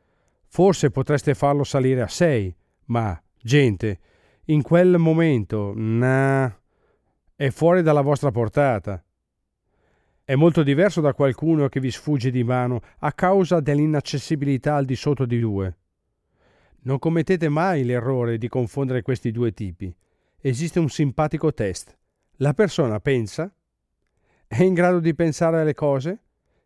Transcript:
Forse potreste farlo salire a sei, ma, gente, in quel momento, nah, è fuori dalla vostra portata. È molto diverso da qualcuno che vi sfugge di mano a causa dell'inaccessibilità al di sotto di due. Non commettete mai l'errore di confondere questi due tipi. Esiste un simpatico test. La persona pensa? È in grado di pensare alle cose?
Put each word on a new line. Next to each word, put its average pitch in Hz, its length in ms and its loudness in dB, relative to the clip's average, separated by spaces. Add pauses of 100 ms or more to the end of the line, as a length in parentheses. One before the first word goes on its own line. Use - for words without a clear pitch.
(520)
Forse 170 380 2
potreste 139 420 -2
farlo 143 320 0
salire 131 380 0
a 104 60 -4
sei, 120 460 0 (320)
ma, 113 320 -2 (220)
gente, 110 600 2 (460)
in 151 140 2
quel 175 380 4
momento, 143 760 0
nah, 127 800 0 (800)
è 143 140 -2
fuori 170 320 2
dalla 151 220 2
vostra 143 280 0
portata. 110 720 -2 (1200)
È 139 120 -4
molto 160 280 4
diverso 151 380 2
da 147 140 0
qualcuno 143 540 0
che 135 120 -4
vi 131 100 -2
sfugge 131 400 -2
di 123 140 -2
mano 123 380 -2 (160)
a 147 160 -6
causa 185 460 2
dell'inaccessibilità 143 1120 -2
al 143 100 0
di 131 100 -4
sotto 139 300 -2
di 120 160 -2
due. 98 380 -4 (1040)
Non 131 180 -4
commettete 165 500 0
mai 156 340 0
l'errore 120 540 -2
di 113 120 -6
confondere 127 520 -2
questi 123 300 -4
due 113 240 -2
tipi. 90 420 -10 (420)
Esiste 143 400 -4
un 160 120 2
simpatico 151 640 -2
test. - 420 -6 (400)
La 143 160 0
persona 139 480 0
pensa? 139 500 -2 (960)
È 135 160 0
in 190 120 4
grado 175 260 2
di 165 140 0
pensare 165 480 0
alle 156 100 0
cose? 143 520 -4 (420)